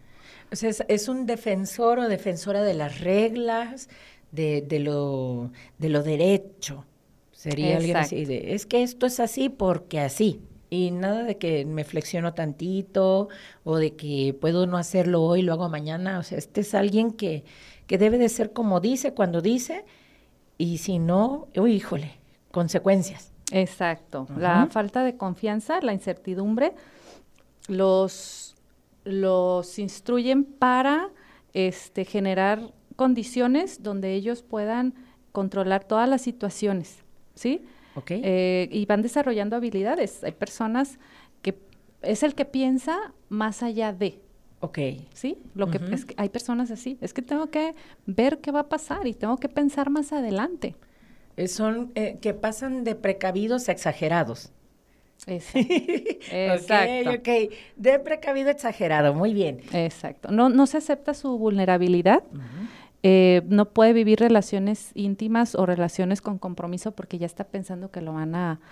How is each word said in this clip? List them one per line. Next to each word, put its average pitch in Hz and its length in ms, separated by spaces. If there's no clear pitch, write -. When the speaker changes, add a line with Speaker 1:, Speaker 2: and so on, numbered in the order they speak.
Speaker 1:
O 208 40
sea, 226 140
es, 214 180
es 208 220
un 262 160
defensor 233 760
o 240 100
defensora 196 520
de 208 120
las 147 280
reglas, 226 880
de, 151 300
de 147 180
lo, 135 720
de 156 120
lo 147 140
derecho. 156 840
Sería 151 460
alguien 170 200
así 147 200
Speaker 2:
Exacto. 139 300
Speaker 1:
de, - 60
"Es 208 120
que 247 180
esto 247 220
es 247 160
así 262 280
porque 180 520
así". 175 400
Y 180 220
nada 196 320
de 214 140
que 160 260
me 151 220
flexiono 165 480
tantito 190 960
o 160 140
de 156 180
que 139 440
puedo 175 280
no 180 100
hacerlo 175 460
hoy, 175 180
lo 175 120
hago 170 160
mañana. 165 500
O 160 40
sea, - 140
este - 240
es 202 140
alguien 208 380
que, 160 320
que 190 100
debe 214 200
de 240 100
ser 220 240
como 202 300
dice, 262 320
cuando 170 280
dice, 254 440
y 170 220
si 180 200
no, 208 560
uy, 220 200
híjole, 147 360
consecuencias. 185 800
Speaker 2:
Exacto. 170 840
La 175 280
Speaker 1:
Ujú. 311 100
Speaker 2:
falta 220 320
de 247 100
confianza, 214 640
la 247 140
incertidumbre, 196 800
los, 190 880
los 185 720
instruyen 247 640
para, 269 680
este, 185 500
generar 196 720
condiciones 254 840
donde 196 320
ellos 233 280
puedan 226 500
controlar 190 540
todas 226 240
las 262 120
situaciones, 202 760
¿sí? 277 280
Speaker 1:
Ok. 143 160
Speaker 2:
Eh, 185 600
y 208 140
van 208 160
desarrollando 233 540
habilidades. 233 680
Hay - 100
personas 233 680
que 190 160
es 214 220
el 285 120
que 277 100
piensa 269 680
más 214 340
allá 226 300
de. 185 280
Speaker 1:
Ok. - 180
Speaker 2:
¿Sí? 294 240
Lo 196 140
que 160 80
Speaker 1:
Ujú. 180 160
Speaker 2:
es 262 120
que - 120
hay 202 120
personas 240 420
así, 254 300
"Es - 120
que 269 80
tengo 294 260
que 311 260
ver 247 340
qué 294 120
va 294 100
a 294 80
pasar 311 380
y 226 60
tengo 226 240
que 277 120
pensar 285 400
más 285 240
adelante". 254 640
Speaker 1:
Eh, 180 100
son, 220 480
eh, 220 260
que 208 120
pasan 240 500
de 233 120
precavidos 196 720
a - 20
exagerados. 160 800
Speaker 2:
Exacto. 180 320
Speaker 1:
<laughs> - 720
Speaker 2:
Exacto. 190 800
Speaker 1:
Ok, 240 80
ok. 233 360
De 262 240
precavido 277 500
a - 20
exagerado, 160 600
muy 196 200
bien. 160 280
Speaker 2:
Exacto. - 580
No, 233 180
no 262 180
se 302 100
acepta 294 360
su 269 240
vulnerabilidad. 185 920
Speaker 1:
Ujú. 143 100
Speaker 2:
Eh, 185 440
no 208 220
puede 226 240
vivir 220 260
relaciones 208 760
íntimas 220 580
o 185 140
relaciones 180 540
con 196 180
compromiso 180 520
porque 180 280
ya 170 80
está 180 180
pensando 190 460
que 175 100
lo 160 120
van 160 220
a, 170 240